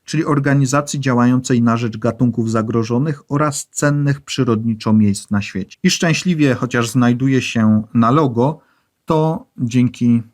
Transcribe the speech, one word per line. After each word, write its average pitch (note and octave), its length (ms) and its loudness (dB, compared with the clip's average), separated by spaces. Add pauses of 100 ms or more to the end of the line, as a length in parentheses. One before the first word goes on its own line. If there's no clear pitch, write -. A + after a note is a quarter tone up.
czyli D#3 220 -4
organizacji C#3+ 760 0
działającej B2+ 600 2
na A#2 160 2
rzecz A2+ 200 -6
gatunków A2+ 540 -2
zagrożonych A#2 800 -2
oraz C#3+ 420 -4
cennych C#3+ 500 -2
przyrodniczo A2+ 720 -2
miejsc G#2 380 2
na G2+ 100 0
świecie. - 420 -10
I F#3 60 4
szczęśliwie, D3+ 680 0
chociaż A#2+ 340 -2
znajduje B2 520 2
się A2 420 2 (100)
na A#2 180 4
logo, C3+ 480 0 (460)
to D#3+ 420 0 (100)
dzięki B2 640 0 (120)